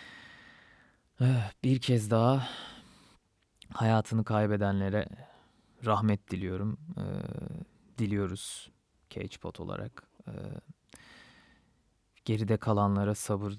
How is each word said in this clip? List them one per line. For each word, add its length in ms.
Eh, 320
bir 160
kez 300
daha 380
hayatını 520
kaybedenlere 840
rahmet 460
diliyorum. 480
E, 80
diliyoruz 720
Cage 300
Pot 200
olarak. 420
E, 60
geride 320
kalanlara 580
sabır 440